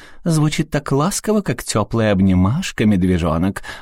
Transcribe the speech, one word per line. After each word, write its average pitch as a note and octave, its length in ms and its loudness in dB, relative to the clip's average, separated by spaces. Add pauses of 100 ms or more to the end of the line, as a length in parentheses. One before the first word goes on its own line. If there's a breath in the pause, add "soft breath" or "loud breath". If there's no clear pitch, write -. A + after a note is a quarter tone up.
(240 loud breath)
Звучит D#3 460 0
так D3 220 -4
ласково, G3 480 0
как - 240 -4
теплая A2 480 0
обнимашка, G2 720 2
медвежонок. F2+ 760 2 (200 loud breath)